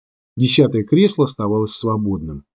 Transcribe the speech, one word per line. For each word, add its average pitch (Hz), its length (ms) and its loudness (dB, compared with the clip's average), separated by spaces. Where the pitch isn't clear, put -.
Десятое 123 480 2
кресло 170 420 2
оставалось 107 460 -2
свободным. 95 840 -4